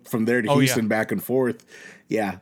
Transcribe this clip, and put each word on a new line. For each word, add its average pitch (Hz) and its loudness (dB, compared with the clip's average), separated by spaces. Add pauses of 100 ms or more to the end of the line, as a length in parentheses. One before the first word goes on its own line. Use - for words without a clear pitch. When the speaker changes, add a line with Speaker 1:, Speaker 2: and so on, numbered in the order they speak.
Speaker 1:
from 113 -2
there 120 2
to 113 -4
Speaker 2:
Oh, 143 2
yeah. 143 4
Speaker 1:
Houston 123 2
back 110 0
and 98 -4
forth. 123 -2 (420)
Yeah, 101 -4